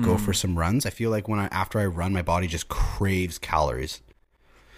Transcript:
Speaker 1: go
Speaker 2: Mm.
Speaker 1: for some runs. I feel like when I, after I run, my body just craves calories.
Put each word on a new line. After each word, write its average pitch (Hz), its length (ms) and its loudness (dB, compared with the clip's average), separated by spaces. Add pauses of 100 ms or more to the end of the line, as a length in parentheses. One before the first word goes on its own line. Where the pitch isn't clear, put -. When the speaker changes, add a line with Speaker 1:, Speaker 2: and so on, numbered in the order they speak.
Speaker 1:
go 92 100 4
Speaker 2:
Mm. 104 60 0
Speaker 1:
for 104 100 0
some 90 260 0
runs. 95 280 2
I 92 60 -2
feel 113 200 -2
like 107 160 -2
when 107 140 0
I, 98 60 -2
after 95 300 -2
I 101 100 2
run, 87 260 0
my 92 80 0
body 87 260 2
just 82 220 -6
craves 92 680 0
calories. 71 640 -2 (760)